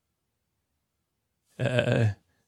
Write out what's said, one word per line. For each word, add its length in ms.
Uh, 480